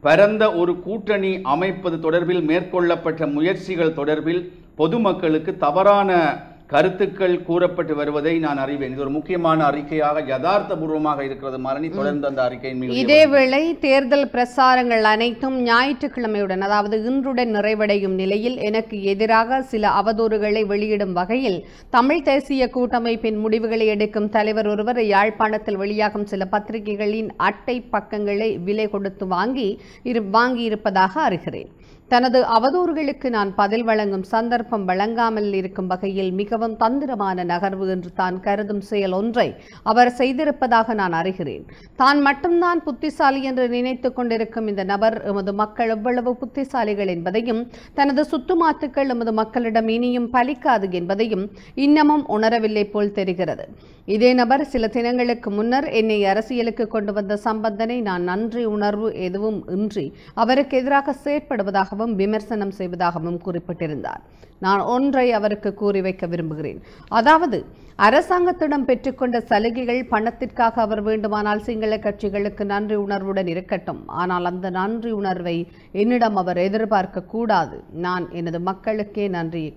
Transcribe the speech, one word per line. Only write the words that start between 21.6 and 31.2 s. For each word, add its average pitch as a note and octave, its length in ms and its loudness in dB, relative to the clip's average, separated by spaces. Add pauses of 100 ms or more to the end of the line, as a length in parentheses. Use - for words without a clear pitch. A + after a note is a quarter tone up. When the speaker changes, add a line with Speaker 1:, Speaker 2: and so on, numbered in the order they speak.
Speaker 2:
தமிழ் C#4 340 4
தேசிய C4+ 460 0
கூட்டமைப்பின் A#3 680 -2
முடிவுகளை A3 500 0
எடுக்கும் G#3 400 0
தலைவர் G#3+ 380 2
ஒருவர் A3+ 280 0 (120)
யாழ்ப்பாணத்தில் G#3+ 720 2
வெளியாகும் G#3 500 -2
சில F#3+ 100 -2 (120)
பத்திரிகைகளின் G#3 760 -4 (180)
அட்டை B3+ 280 -6 (180)
பக்கங்களை G#3 560 -2 (160)
விலை G#3+ 280 0
கொடுத்து G3 300 -6 (100)
வாங்கி A3+ 340 -2 (400)
இரு-, A3 260 -2
வாங்கியிருப்பதாக G#3+ 760 2 (160)